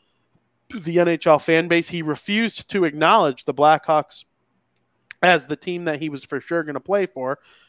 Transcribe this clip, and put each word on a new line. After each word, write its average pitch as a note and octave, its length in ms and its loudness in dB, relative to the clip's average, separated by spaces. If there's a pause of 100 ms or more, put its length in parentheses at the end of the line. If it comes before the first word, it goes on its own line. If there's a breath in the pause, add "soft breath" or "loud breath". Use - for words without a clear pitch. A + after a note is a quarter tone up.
(720)
the E3+ 300 -2
N F3 80 2
H E3 180 -2
L D#3 120 6
fan E3 300 0
base. E3+ 200 0
He E3+ 120 -8
refused G3+ 680 -4
to F#3+ 140 0
acknowledge D#3 600 2
the D3+ 80 -4
Blackhawks D3+ 720 2 (1000)
as F3 240 4
the D3 100 -6
team F3 280 -8
that D3+ 160 -4
he D#3+ 80 -6
was C#3 160 -10
for C3+ 160 -8
sure E3+ 220 -4
gonna C#3+ 180 -8
play G3 240 0
for, C3+ 340 -6 (300 soft breath)